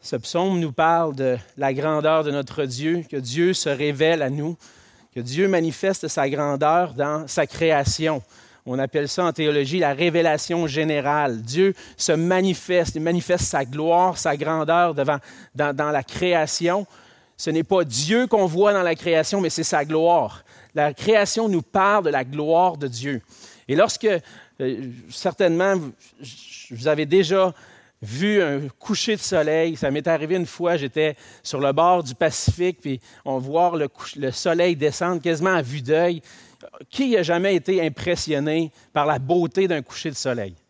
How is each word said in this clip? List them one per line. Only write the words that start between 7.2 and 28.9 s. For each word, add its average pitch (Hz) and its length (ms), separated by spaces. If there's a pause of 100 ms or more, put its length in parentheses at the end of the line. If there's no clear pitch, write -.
sa 151 180
création. 156 800 (420)
On 127 140
appelle 143 300
ça 180 160
en 165 80
théologie 147 460
la 147 140
révélation 165 720
générale. 147 760
Dieu 165 320 (240)
se - 160
manifeste, 180 840
il 156 60
manifeste 170 460
sa 139 180
gloire, 165 520
sa 147 200
grandeur 160 560
devant, 143 240 (360)
dans, 143 220
dans 147 160
la 139 120
création. 175 840 (480)
Ce - 140
n'est 160 140
pas 185 200
Dieu 156 440
qu'on 208 180
voit 180 260
dans 196 120
la 165 120
création, 165 460
mais 170 80
c'est - 140
sa 156 200
gloire. 156 640 (280)
La 151 200
création 214 560
nous 180 120
parle 202 440
de 151 60
la 135 120
gloire 156 540
de 143 100
Dieu. 123 340 (460)
Et 135 80
lorsque, 214 320 (540)
euh, 127 300 (180)
certainement, 180 680
vous, 151 160 (800)
vous 120 160
avez 151 180
déjà 185 480 (460)
vu 180 440
un 143 240 (100)
coucher - 380